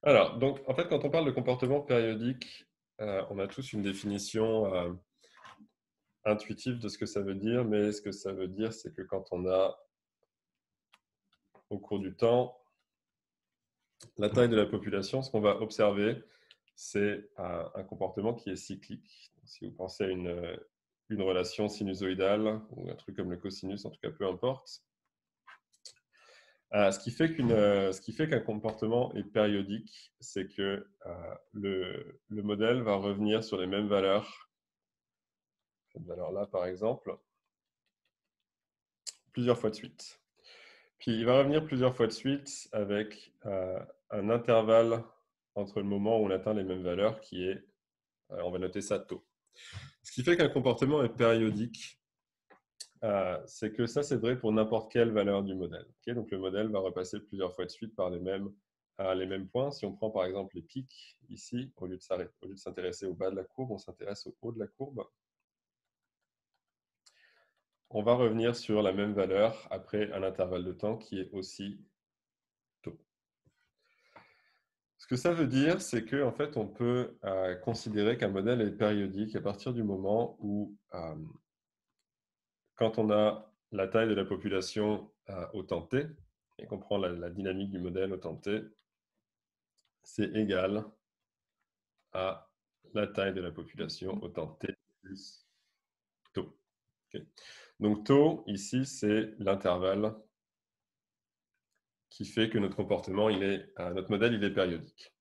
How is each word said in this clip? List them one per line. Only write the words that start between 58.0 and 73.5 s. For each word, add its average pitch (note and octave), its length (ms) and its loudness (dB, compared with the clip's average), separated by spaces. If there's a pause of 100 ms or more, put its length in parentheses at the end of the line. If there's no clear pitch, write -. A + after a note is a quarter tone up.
les F2+ 100 -6
mêmes, G2 300 -4 (520)
euh, F#2 120 0
les F#2 120 -2
mêmes F#2+ 240 -6
points. C3+ 220 0
Si B2+ 140 -8
on G2 80 -4
prend A2 160 -4
par F#2+ 160 0
exemple F#2+ 300 -6
les E2+ 60 -10
pics - 640 -14
ici, B2 480 -8
au F#2 100 -10
lieu F#2 120 -8
de - 40 -16
s'arrêter, F2+ 400 -4
au F#2 60 -16
lieu F#2+ 60 -14
de G2 60 -16
s'intéresser F#2 460 -8
au F#2 80 -4
bas F#2 160 -2
de F#2+ 60 -6
la F#2+ 80 -6
courbe, C3 280 -10
on G2 60 -6
s'intéresse - 480 -12
au - 160 -16
haut A2+ 120 -8
de A2+ 60 -10
la G#2 80 -6
courbe. C#3 380 -12 (2750)
On A2 120 -2
va A#2 140 6
revenir A#2 400 2
sur G#2+ 260 0
la F#2+ 120 4
même G2+ 200 0
valeur G2 560 2
après G#2 440 -4
un F#2+ 100 -4
intervalle F#2 400 -2
de F#2 100 -6
temps A2 240 -2
qui G2+ 220 -8
est F#2 120 -8
aussi G2 540 -10 (960)
tôt. E2 160 -14 (2000)